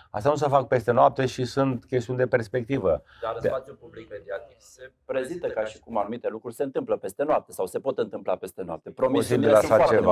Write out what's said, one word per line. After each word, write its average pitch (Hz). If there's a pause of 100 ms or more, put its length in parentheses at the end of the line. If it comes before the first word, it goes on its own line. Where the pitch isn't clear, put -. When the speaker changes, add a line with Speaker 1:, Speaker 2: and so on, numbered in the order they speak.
(120)
Speaker 1:
Asta 110
nu 151
se 147
fac 135
peste 123
noapte 131
și 127
sunt 131
chestiuni 127
de 127
perspectivă. 117 (180)
Speaker 2:
Dar 113
în 117
Speaker 1:
De- -
Speaker 2:
spațiul 135
public 113
mediatic 98
se - (140)
prezintă 135
ca 113
și 107
cum 113
anumite 107
lucruri 113
se -
întâmplă 131
peste 98
noapte 139
sau 101
se 92
pot -
întâmpla 104
peste 95
noapte. 82
Promisiunile 127
Speaker 1:
Posibil 107
Speaker 2:
sunt -
Speaker 1:
așa 110
Speaker 2:
foarte 110
Speaker 1:
ceva 90